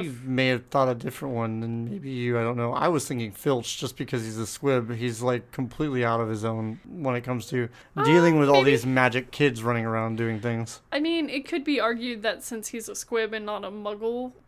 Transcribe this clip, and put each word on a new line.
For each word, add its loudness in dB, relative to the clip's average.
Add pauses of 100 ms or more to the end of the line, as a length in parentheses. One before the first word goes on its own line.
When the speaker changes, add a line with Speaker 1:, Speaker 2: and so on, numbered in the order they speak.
Speaker 1:
of. -10
Speaker 2:
may 2
have 0
thought 4
a 2
different -6
one -2
than -4
maybe -8
you, 0
I 2
don't 0
know. 0
I 0
was 2
thinking -4
Filch -2
just -8
because -4
he's -8
a -4
squib. 0
He's, -4
like, -2
completely -2
out 2
of -2
his -4
own -4
when -4
it -2
comes -6
to 0 (300)
Speaker 1:
Uh, 2
Speaker 2:
dealing 8
with 6
all 8
Speaker 1:
maybe. 6
Speaker 2:
these 4
magic 2
kids 2
running 2
around 0
doing -2
things. -4 (120)
Speaker 1:
I -2
mean, 0
it -6
could -4
be 2
argued -2
that -2
since -10
he's -10
a -10
squib -2
and -6
not -6
a -8
muggle, -6 (140)